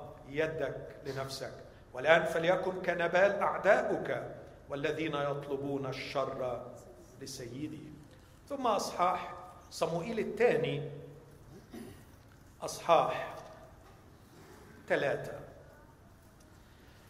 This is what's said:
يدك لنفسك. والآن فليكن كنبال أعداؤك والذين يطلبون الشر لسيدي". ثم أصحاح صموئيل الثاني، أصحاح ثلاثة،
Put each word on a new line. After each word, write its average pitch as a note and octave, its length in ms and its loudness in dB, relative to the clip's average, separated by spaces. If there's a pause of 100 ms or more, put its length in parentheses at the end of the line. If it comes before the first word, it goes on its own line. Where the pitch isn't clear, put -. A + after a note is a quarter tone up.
(280)
يدك C#3+ 680 -2 (100)
لنفسك. C3 460 -4 (420)
والآن D3+ 300 6
فليكن F3+ 580 2
كنبال F3 580 4
أعداؤك D#3+ 920 4 (340)
والذين D3+ 460 -2
يطلبون C#3+ 720 -2
الشر B2+ 800 -4 (540)
لسيدي". C3+ 720 -10 (560)
ثم C4+ 180 -4
أصحاح F#3 680 2 (360)
صموئيل E3+ 480 -2
الثاني، D#3+ 720 2 (1700)
أصحاح - 720 2 (1500)
ثلاثة، C#3+ 440 2 (1800)